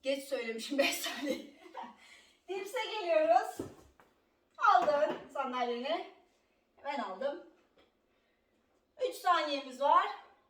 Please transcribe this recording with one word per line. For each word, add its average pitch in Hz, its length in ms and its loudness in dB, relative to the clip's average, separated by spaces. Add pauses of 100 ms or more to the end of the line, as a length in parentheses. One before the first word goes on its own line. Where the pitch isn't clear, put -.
Geç 269 220 -2
söylemişim 240 540 -6
beş 339 180 2
saniye. 277 500 -4 (500)
<laughs> - 520 -20
Dipse 392 360 -6
geliyoruz. 349 760 2 (1000)
Aldın 302 600 4 (140)
sandalyeni. 254 800 -4 (760)
Ben 285 140 -4
aldım. 233 480 -6 (1600)
Üç - 60 -4
saniyemiz 294 680 0
var. 330 260 6 (440)